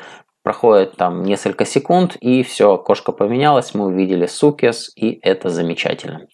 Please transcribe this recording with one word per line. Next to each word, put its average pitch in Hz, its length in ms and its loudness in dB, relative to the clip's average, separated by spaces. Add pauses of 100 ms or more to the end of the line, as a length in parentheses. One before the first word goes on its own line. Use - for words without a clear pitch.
(440)
Проходит 101 520 2
там 90 280 -2
несколько 101 420 -2
секунд, 175 540 0
и 127 220 2
всё, 101 320 2
окошко - 380 -2
поменялось, 127 600 0
мы 101 120 -2
увидели 92 400 0
сукес, - 680 0
и 110 260 -2
это 92 280 -2
замечательно. 85 840 -6